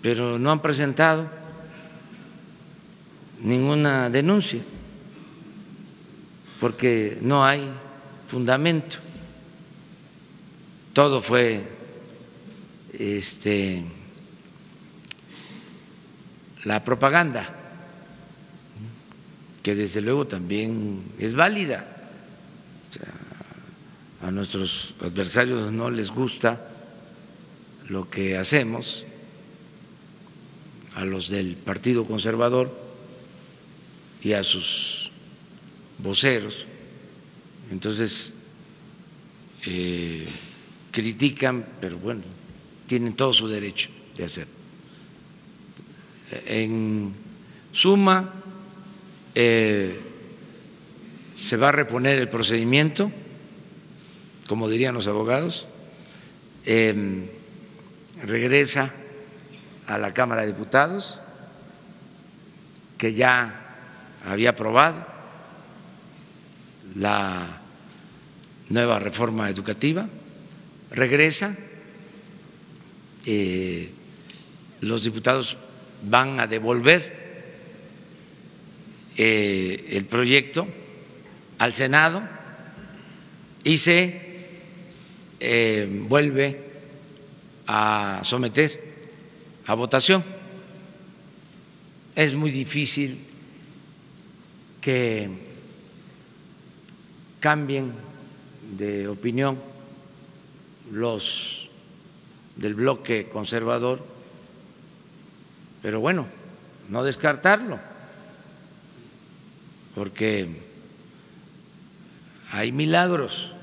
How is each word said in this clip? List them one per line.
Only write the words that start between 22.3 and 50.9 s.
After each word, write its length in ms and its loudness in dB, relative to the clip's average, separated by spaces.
O 40 -18
sea, 1300 -16
a 40 -4
nuestros 680 -4
adversarios 720 0
no 180 -2
les 220 -4
gusta 560 0
lo 220 -6
que 280 -2
hacemos, 680 0
a 100 -6
los 240 -4
del 260 -2
Partido 480 0
Conservador 720 0
y 120 2
a 100 2
sus 640 -2
voceros. 640 0
Entonces, 600 -2
eh, 640 -4
critican, 760 -2
pero 180 -8
bueno, 260 -8
tienen 260 0
todo 180 2
su 160 4
derecho 420 -4
de 80 -4
hacerlo. 280 -8
En 680 -2
suma, 600 6
eh, 640 4